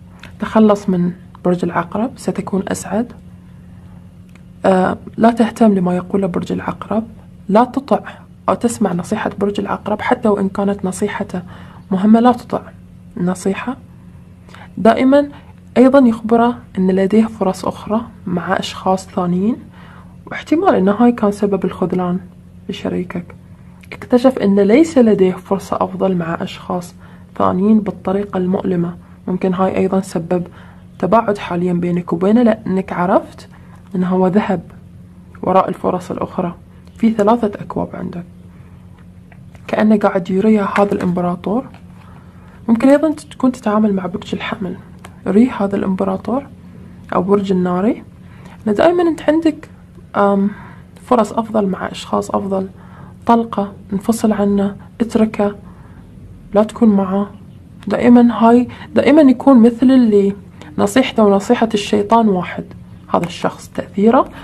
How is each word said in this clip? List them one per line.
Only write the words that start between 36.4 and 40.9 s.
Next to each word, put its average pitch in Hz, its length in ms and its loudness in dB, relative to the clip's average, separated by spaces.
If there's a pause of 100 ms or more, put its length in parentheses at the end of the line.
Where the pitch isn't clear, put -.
في 226 120 2
ثلاثة 214 520 0
أكواب 175 340 -6
عندك، 180 280 -10 (1400)
كأنه 214 320 2
قاعد 202 320 0
يريها 196 480 2
هذا 202 140 2